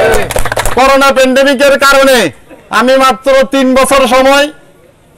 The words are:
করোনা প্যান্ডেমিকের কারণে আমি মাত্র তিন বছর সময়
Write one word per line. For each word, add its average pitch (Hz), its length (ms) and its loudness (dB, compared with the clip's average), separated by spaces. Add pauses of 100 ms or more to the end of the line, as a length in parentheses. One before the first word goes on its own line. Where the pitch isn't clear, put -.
(760)
করোনা 269 360 2
প্যান্ডেমিকের 269 680 0
কারণে 269 520 0 (380)
আমি 247 280 0
মাত্র 269 540 0
তিন 262 240 0
বছর 269 320 0
সময় 269 420 2 (680)